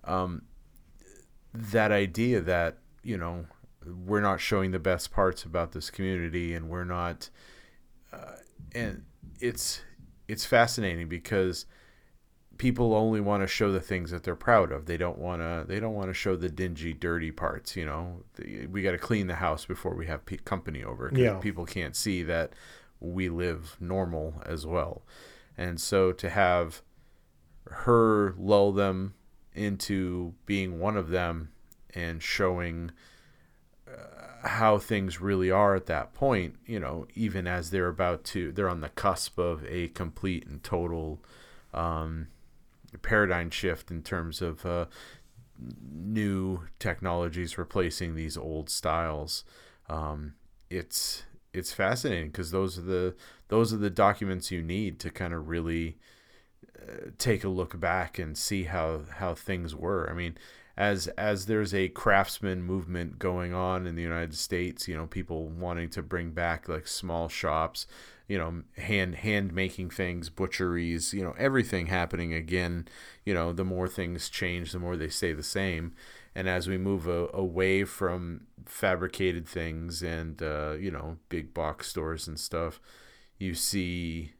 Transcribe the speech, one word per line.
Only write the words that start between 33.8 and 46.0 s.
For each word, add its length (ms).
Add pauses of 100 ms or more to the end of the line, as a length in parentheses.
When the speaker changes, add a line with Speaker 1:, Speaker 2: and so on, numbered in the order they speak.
Speaker 1:
uh, 600
how 300
things 420
really 300
are 240
at 120
that 280
point, 420 (100)
you 140
know, 340
even 320
as 240
they're 180
about 360
to, 280
they're 160
on 120
the 100
cusp 480
of 280
a 220
complete 580
and 160
total, 600 (520)
um, 540 (760)
paradigm 480
shift 400
in 120
terms 400
of, 240
uh, 200 (960)
new 800 (180)